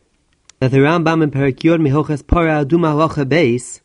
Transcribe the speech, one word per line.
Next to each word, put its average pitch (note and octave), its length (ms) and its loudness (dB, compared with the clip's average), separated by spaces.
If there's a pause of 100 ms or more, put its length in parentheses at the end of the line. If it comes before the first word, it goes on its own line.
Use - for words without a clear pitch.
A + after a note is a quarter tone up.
(600)
that C3 100 0
the C3+ 80 2
Rambam D#3+ 440 2
in D3 80 0
Perek C3+ 320 -2
Yod E3 180 2
Mehoches D3 460 -2
Para D#3 380 0
Aduma D#3+ 300 0
Halacha D3 320 -2
Beis B2+ 580 -2